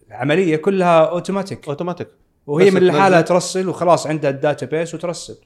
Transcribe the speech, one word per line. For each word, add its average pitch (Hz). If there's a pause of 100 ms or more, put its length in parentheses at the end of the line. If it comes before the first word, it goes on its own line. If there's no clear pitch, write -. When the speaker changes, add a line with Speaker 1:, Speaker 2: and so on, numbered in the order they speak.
Speaker 1:
العمليه 151
كلها 175
اوتوماتيك. 175
Speaker 2:
اوتوماتيك. 170 (380)
Speaker 1:
وهي 160
Speaker 2:
بس 196
Speaker 1:
من 180
الحالة 185
Speaker 2:
تنزل. 160
Speaker 1:
ترسل 185
وخلاص 165
عندها 147
الداتابيس 147
وترسل. 165